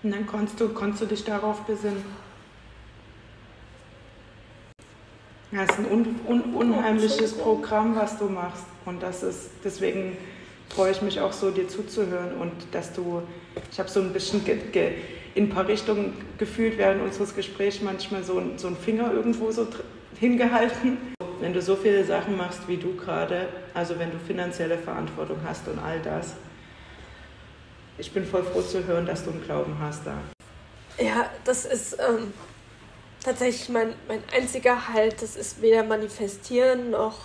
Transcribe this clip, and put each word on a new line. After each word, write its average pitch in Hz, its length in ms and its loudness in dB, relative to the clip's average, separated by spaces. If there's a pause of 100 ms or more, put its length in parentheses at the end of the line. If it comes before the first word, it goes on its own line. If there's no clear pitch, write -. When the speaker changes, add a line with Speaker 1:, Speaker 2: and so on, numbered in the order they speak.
Speaker 1:
Und 214 80 0
dann 202 140 -2
konntest 208 340 -4
du, 226 100 2
konntest 208 340 -2
du - 40 0
dich 208 160 -2
darauf 208 380 -2
besinnen. 202 420 -2 (3500)
Ja, 196 120 0
es 190 80 2
ist - 80 2
ein 208 120 2
un-, 226 360 2
un-, 240 280 2
unheimliches 220 640 4 (140)
Speaker 2:
Entschuldigung. - 100 -4 (180)
Speaker 1:
Programm, 220 340 2
was 208 220 0
du 208 80 0
machst. 180 380 -4 (220)
Und 180 180 -6
das 180 180 -6
ist, 180 280 -4 (140)
deswegen 190 540 -2 (520)
freue 190 220 4
ich 190 100 0
mich 202 180 0
auch 196 140 2
so, 196 180 2
dir 185 160 0
zuzuhören 180 720 -2
und 170 140 -4 (180)
dass 170 220 -6
du, 175 280 -2 (480)
ich - 100 -10
habe 185 100 -2
so 208 100 4
ein 185 140 2
bisschen 196 320 0
ge-, - 100 4 (160)
ge-, 170 220 4 (420)
in 202 100 6
ein - 40 2
paar 185 180 0
Richtungen 208 460 2 (240)
gefühlt 220 400 0
während 196 240 6
unseres 190 340 -2
Gesprächs 202 460 -2
manchmal 190 420 -4
so 185 160 0
ein, 175 180 -4
so 185 100 -6
ein 175 100 -2
Finger 226 340 2
irgendwo 220 400 2
so 226 140 0
dr-, - 180 -8 (340)
hingehalten. 240 800 4 (440)
Wenn 175 120 -2
du 175 80 2
so 185 140 4
viele 196 300 6
Sachen 185 320 0
machst 180 300 -4
wie 175 100 0
du 180 180 -4
gerade, 175 540 -2 (240)
also 170 260 -2
wenn 170 120 -2
du 165 140 -6
finanzielle 170 520 -2
Verantwortung 156 680 -6
hast 160 220 -8
und 156 120 -4
all 160 200 -4
das, 156 340 -4 (1600)
ich - 160 -12
bin 185 120 0
voll 180 180 0
froh 180 180 0
zu 180 240 -2
hören, 170 200 2
dass 165 200 -4
du 165 60 -4
einen 156 120 -6
Glauben 147 380 -2
hast 151 260 -6
da. - 60 -6 (920)
Speaker 2:
Ja, 226 220 2 (180)
das 254 220 0
ist, - 340 -2
ähm, 226 340 2 (880)
tatsächlich 247 460 0
mein, 226 240 2 (140)
mein 220 160 -4 (120)
einziger 247 560 4
Halt. 220 300 4
Das 220 140 -8
ist - 260 -8
weder 226 220 8
manifestieren 220 1080 2
noch 220 340 0